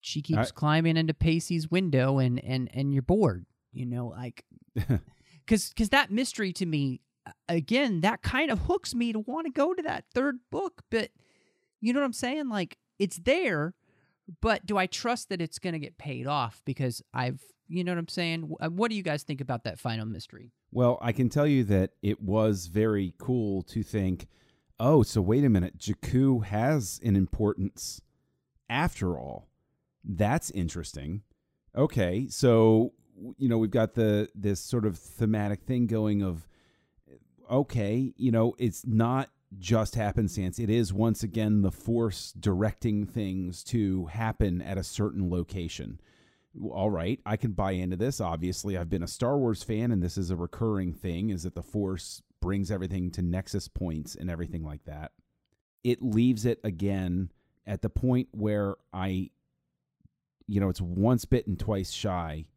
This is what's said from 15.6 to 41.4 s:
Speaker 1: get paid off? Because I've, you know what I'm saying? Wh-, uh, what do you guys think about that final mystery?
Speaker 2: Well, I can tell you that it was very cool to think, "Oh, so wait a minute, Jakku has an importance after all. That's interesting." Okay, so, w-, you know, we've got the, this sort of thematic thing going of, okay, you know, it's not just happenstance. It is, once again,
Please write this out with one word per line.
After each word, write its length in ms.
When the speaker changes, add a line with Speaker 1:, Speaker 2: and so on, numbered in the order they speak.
Speaker 1:
get 180
paid 300
off? 400
Because 340
I've, 260
you 160
know 100
what 60
I'm 100
saying? 340
Wh-, 60
uh, 20
what 220
do 60
you 60
guys 200
think 180
about 240
that 140
final 260
mystery? 480
Speaker 2:
Well, 300
I 120
can 180
tell 160
you 180
that 280
it 180
was 460
very 500
cool 460
to 200
think, 440
"Oh, 240
so 180
wait 220
a 40
minute, 300
Jakku 680
has 580
an 100
importance 880
after 480
all. 320
That's 480
interesting." 720
Okay, 520
so, 640
w-, 240
you 100
know, 100
we've 120
got 240
the, 400
this 240
sort 260
of 140
thematic 640
thing 240
going 380
of, 240
okay, 680
you 160
know, 260
it's 260
not 460
just 340
happenstance. 640
It 120
is, 220
once 300
again, 400